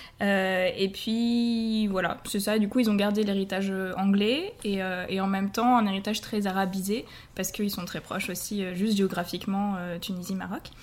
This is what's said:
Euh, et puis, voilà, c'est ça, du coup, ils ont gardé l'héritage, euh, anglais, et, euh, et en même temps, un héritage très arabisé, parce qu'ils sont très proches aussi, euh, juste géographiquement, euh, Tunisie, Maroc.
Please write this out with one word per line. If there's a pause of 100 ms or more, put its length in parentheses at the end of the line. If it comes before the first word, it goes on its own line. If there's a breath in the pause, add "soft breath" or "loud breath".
(220 loud breath)
Euh,
et
puis,
voilà,
c'est
ça,
du
coup,
ils
ont
gardé
l'héritage,
euh,
anglais, (120)
et,
euh,
et
en
même
temps,
un
héritage
très
arabisé, (280 loud breath)
parce
qu'ils
sont
très
proches
aussi,
euh,
juste
géographiquement,
euh,
Tunisie,
Maroc. (180 loud breath)